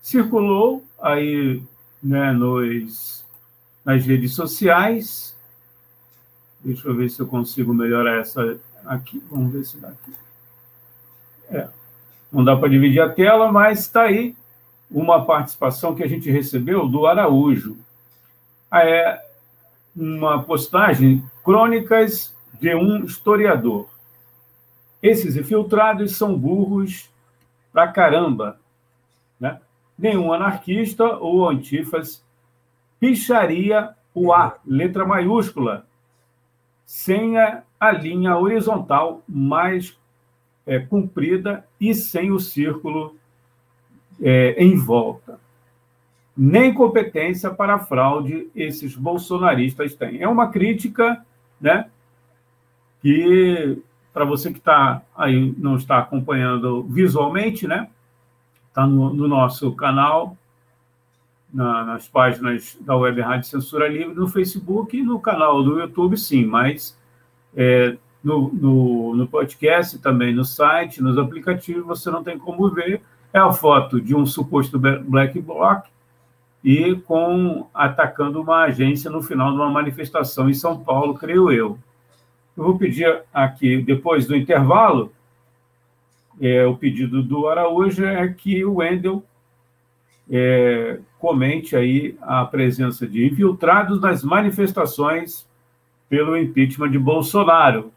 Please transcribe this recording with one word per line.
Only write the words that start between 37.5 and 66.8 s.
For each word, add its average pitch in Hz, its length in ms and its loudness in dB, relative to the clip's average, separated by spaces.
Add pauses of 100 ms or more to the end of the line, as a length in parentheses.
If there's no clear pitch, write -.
a 220 120 4
linha 180 460 0
horizontal 185 920 0
mais, 175 680 -2 (680)
é, 135 120 -2
comprida 185 880 -4 (140)
e 214 140 0
sem 185 360 -4
o 190 80 0
círculo, 156 760 -6 (1040)
é, 127 420 4
em 180 140 8
volta. 117 640 -4 (960)
Nem 196 360 6
competência 180 800 0
para 202 280 0
fraude 143 760 -2
esses 147 400 -10
bolsonaristas 147 1000 -2
têm. 120 280 -8
É 185 60 0
uma 233 200 2
crítica, 226 760 -2 (360)
né, 165 300 0 (1120)
que, 170 800 2 (300)
pra 147 120 -2
você 143 280 -4
que - 80 -14
tá 135 420 2 (140)
aí, 131 420 0
não 135 180 0
está 131 220 0
acompanhando 127 880 -2
visualmente, 170 800 0
né, 190 220 -4 (840)
tá 135 140 0
no, 135 260 2
no 147 160 -2
nosso 131 440 0
canal, 147 640 -2 (1160)
na, 120 320 -4
nas 113 240 -10
páginas 123 720 -2
da 135 160 -2
Web 123 240 0
Rádio 127 280 -4
Censura 151 400 -4
Livre, 165 260 -8
no 180 120 -2
Facebook 190 680 -4
e 269 60 -2
no 240 180 -2
canal 156 420 0
do 147 160 0
YouTube, 175 380 -2
sim, 139 280 0
mas, 120 540 -2 (560)